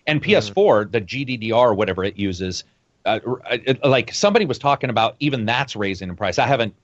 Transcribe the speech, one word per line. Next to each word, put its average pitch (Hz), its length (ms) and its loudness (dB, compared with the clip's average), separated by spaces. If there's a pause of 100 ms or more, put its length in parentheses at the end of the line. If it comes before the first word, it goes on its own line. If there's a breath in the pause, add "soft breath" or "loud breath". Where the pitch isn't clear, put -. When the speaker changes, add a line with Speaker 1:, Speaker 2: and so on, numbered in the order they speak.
Speaker 1:
and 151 140 0
Speaker 2:
Mm. 147 40 -6
Speaker 1:
P 196 120 4
S 110 120 2
four, 117 360 4
the 101 160 -2
G 123 240 -8
D 127 120 -6
D 110 140 -6
R, 117 240 4
whatever 95 300 0
it 98 120 -6
uses, 92 460 -4 (420)
uh, 107 220 0
r-, 127 140 -4 (100)
uh, 123 140 -2
it, 131 200 0
like, 127 300 2
somebody 208 300 2
was 127 140 -4
talking 139 320 0
about 113 280 0
even 135 260 -2
that's 123 300 -2
raising 98 340 -4
in 87 60 -10
price. 92 240 -2
I 127 80 4
haven't 117 380 0